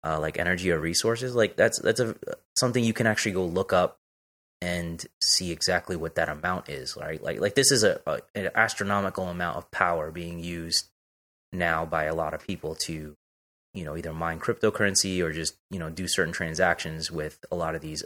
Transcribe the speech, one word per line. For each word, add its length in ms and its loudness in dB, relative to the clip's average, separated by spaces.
uh, 160 0
like, 180 -2
energy 320 0
or 80 4
resources, 560 0
like, 220 4
that's, 240 4
that's 200 2
a, 140 0
something 260 4
you 80 4
can 140 2
actually 260 2
go 120 2
look 280 0
up 260 4
and 460 -4
see 300 2
exactly 420 0
what 220 -4
that 120 2
amount 400 -4
is, 280 -8
right? 260 -8
Like, 180 -4
like, 140 2
this 160 6
is 140 6
a, 220 4
a, 140 -2
an 200 -2
astronomical 760 0
amount 280 -2
of 140 -10
power 400 2
being 300 -8
used 480 -2
now 340 0
by 180 0
a 100 0
lot 200 -2
of 100 -10
people 300 -6
to, 400 -6
you 120 -8
know, 120 -8
either 160 -6
mine 280 -4
cryptocurrency 840 2
or 100 0
just, 220 -4
you 80 -6
know, 120 -6
do 180 -6
certain 240 2
transactions 800 0
with 420 -8
a 20 -2
lot 200 -2
of 80 -6
these 240 -8